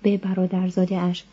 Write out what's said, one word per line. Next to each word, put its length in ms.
به 160
برادرزاده 800
اش 360